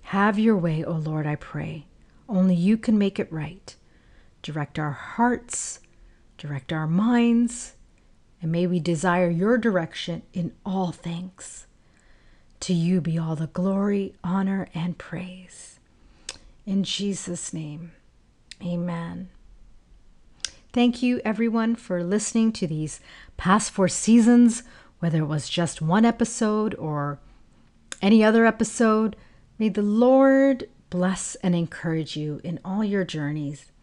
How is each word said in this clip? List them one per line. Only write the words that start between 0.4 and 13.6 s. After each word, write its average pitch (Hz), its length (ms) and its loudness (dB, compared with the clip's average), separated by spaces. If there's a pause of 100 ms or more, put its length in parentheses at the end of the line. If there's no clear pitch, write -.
way, 160 280 0
O - 80 -4
Lord, 156 320 -2
I 151 120 -2
pray. 156 500 -12 (420)
Only 185 280 2
you 196 200 4
can 220 220 2
make 202 220 0
it - 120 -6
right. 160 440 -12 (680)
Direct 151 360 -8
our 151 140 -4
hearts, - 880 -4 (580)
direct 147 340 -10
our 156 140 -2
minds, 233 880 2 (680)
and 160 120 -4
may 175 140 0
we 175 120 0
desire 175 520 0
your 202 280 2
direction 175 640 -2 (100)
in 170 200 -4 (120)
all 185 280 -2
things. - 760 -12 (960)
To - 120 -4
you 175 280 2
be 160 180 -2
all 160 160 -4
the 156 140 -6
glory, 196 760 -2